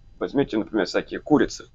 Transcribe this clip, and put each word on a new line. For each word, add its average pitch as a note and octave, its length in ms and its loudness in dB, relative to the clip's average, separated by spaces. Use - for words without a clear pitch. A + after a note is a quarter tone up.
возьмите, B2 400 0
например, G2 280 0
всякие F#2 340 -4
курицы. - 540 2